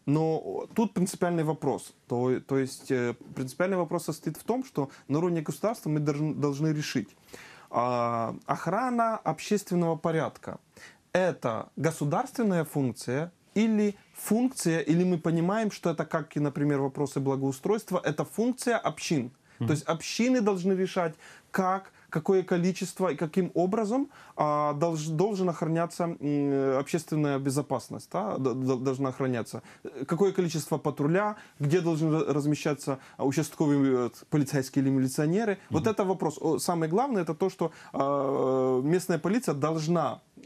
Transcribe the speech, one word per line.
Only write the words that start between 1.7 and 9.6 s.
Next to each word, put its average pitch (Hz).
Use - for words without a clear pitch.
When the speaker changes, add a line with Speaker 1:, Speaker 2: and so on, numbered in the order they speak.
Speaker 1:
То, 123
то -
есть, 131
э, 120
принципиальный 131
вопрос 170
состоит 160
в -
том, 254
что 135
на 143
уровне 170
государства 170
мы 151
должн-, 147
должны 143
решить, 151
а, 120
охрана 226
общественного 170